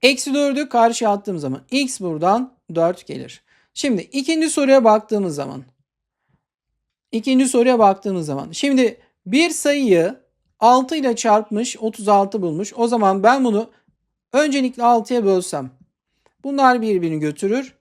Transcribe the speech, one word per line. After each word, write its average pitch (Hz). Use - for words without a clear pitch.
Eksi 262
dördü 285
karşıya 233
attığım 202
zaman 139
x 262
buradan 190
dört 165
gelir. 135
Şimdi 240
ikinci 311
soruya 269
baktığımız 214
zaman, 139
ikinci 254
soruya 247
baktığımız 196
zaman, 139
şimdi 262
bir 294
sayıyı 262
altı 262
ile 262
çarpmış, 220
otuz 214
altı 202
bulmuş. 175
O 233
zaman 196
ben 254
bunu 220
öncelikle 262
altıya 233
bölsem, 180
bunlar 269
birbirini 170
götürür 202